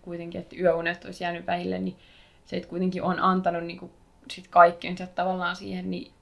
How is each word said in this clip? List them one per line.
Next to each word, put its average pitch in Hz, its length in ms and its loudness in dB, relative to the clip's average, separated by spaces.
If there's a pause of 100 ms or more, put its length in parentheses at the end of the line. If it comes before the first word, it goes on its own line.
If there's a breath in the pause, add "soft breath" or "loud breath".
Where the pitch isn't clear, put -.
kuitenkin, 170 380 -10
että - 160 -16
yöunet 170 480 0
olisi 185 200 -10
jäänyt 170 220 -6
vähille, 180 320 -4
niin 185 180 -6 (500 soft breath)
se, - 100 -8
että 175 120 -6
kuitenkin 180 340 -2
on 180 180 0
antanut 185 440 2
niinku 170 260 -12 (400)
sit - 180 -16
kaikkensa 175 580 6
tavallaan 185 500 -2
siihen, 185 340 -8
niin, 180 320 -8